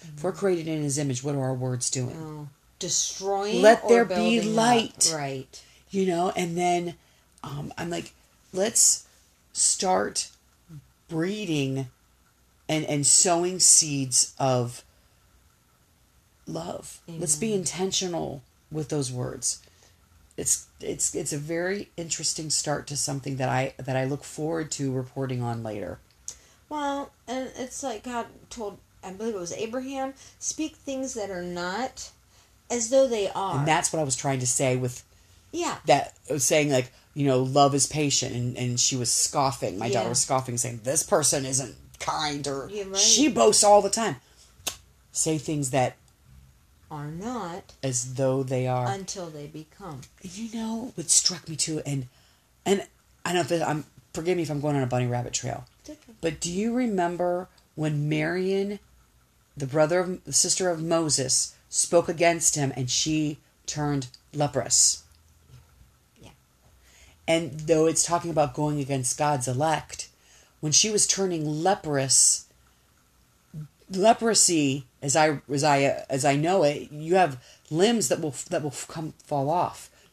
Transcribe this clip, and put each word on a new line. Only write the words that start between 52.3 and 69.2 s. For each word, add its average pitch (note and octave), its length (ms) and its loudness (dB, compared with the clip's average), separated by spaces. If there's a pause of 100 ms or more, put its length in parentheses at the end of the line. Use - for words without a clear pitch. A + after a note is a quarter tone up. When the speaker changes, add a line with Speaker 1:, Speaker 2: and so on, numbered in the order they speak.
Speaker 1:
and G4 200 2 (400)
I - 80 -4
don't - 20 0
know F3 60 2 (140)
if D#3+ 60 0
it, - 40 -
I'm, D3+ 200 -2 (280)
forgive F3 240 -2
me E3+ 60 -2
if D3 80 -4
I'm D3 80 -4
going D3 160 0
on C#3 80 2
a B2 40 0
bunny B2 200 0
rabbit A#2+ 240 -4
trail, - 320 -6 (160)
Speaker 2:
It's - 120 -18
okay. B3 280 -20
Speaker 1:
but E3 220 -4
do E3+ 100 -4
you G#3+ 240 -2
remember F3+ 720 0 (280)
when D3+ 340 -2
Marion, F#3 720 0 (760)
the C#3+ 120 -6
brother D3+ 320 2
of, F3+ 260 -4
the C#3+ 80 -6
sister F3 360 2
of D#3+ 140 -2
Moses, D#3 720 0 (140)
spoke - 400 4
against E3+ 460 2
him, C#3 200 0
and B2+ 160 -2
she D#3 460 0 (280)
turned D3 420 -2 (260)
leprous? - 720 0 (1200)
Speaker 2:
Yeah. B2+ 100 -20 (920)
Speaker 1:
And E3 260 0 (100)
though D#3 240 4
it's D#3+ 180 2
talking E3+ 280 -2
about D3 220 2
going D3+ 280 -2
against C3 360 -2
God's D3 300 0